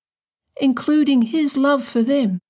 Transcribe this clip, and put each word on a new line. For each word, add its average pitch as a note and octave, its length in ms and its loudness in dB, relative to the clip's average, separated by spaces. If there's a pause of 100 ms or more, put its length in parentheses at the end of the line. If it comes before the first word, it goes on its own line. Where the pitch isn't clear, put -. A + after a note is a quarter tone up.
(600)
including C#4 640 2
his C#4+ 340 -2
love C4+ 280 0
for A#3 180 -2
them. A#3 480 0